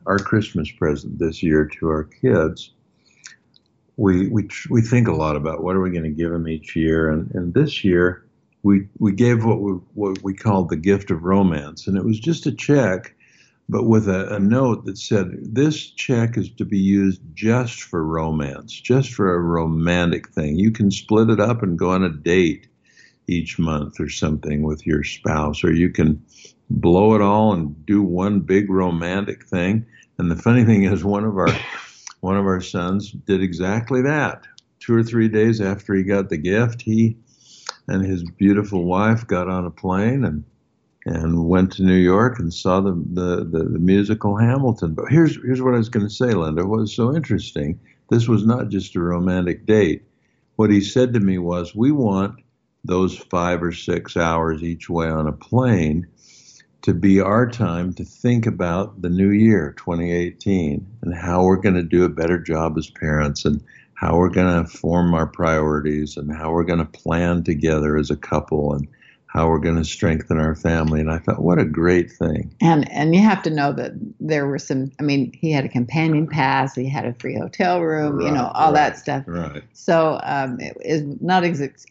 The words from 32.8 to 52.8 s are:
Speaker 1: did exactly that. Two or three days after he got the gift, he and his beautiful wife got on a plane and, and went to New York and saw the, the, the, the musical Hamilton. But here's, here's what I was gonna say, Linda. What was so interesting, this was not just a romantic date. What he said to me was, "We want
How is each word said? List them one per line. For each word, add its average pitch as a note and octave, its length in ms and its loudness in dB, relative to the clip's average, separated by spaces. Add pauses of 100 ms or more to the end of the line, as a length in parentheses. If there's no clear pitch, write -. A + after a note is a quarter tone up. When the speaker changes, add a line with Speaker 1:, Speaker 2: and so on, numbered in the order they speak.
Speaker 1:
did F#2+ 280 -2
exactly G2 600 -2
that. C#3 400 -2 (380)
Two A#2+ 160 0
or A2+ 80 4
three A2+ 240 2
days G#2+ 340 2
after G2 320 -2
he F#2+ 80 2
got G2 260 0
the F2+ 80 -4
gift, A2 460 0
he A2+ 340 2 (720)
and F#2+ 180 -2
his F#2 180 -4
beautiful G2 600 2
wife G#2+ 420 2
got F2+ 220 -2
on F#2 160 -4
a E2+ 60 -8
plane G#2+ 540 -2
and, D2+ 200 -4 (600)
and E2 420 0
went F#2 240 4
to G2 100 -6
New F#2 140 6
York G2+ 420 4
and E2 160 -6
saw F#2+ 260 0
the, G2 120 0
the, F2 520 -4
the, E2 200 -2
the E2 160 -4
musical G2+ 560 2
Hamilton. A#2+ 580 0
But - 160 -6
here's, D#3 240 4
here's B2+ 260 -4
what B2+ 140 2
I A#2 40 2
was A2+ 100 0
gonna G#2+ 220 -2
say, B2 220 0
Linda. E2 320 0
What A2 160 0
was G#2+ 140 -4
so A#2+ 220 0
interesting, - 640 -4 (280)
this A#2 200 2
was G#2+ 180 2
not A#2 220 0
just F#2+ 260 -6
a F#2 60 -2
romantic F2 640 -2
date. G#2 360 2 (520)
What G#2+ 160 4
he G2 120 6
said B2 320 0
to A2+ 60 2
me F#2+ 180 2
was, F2 360 -4
"We A#2+ 160 2
want G#2+ 460 0 (480)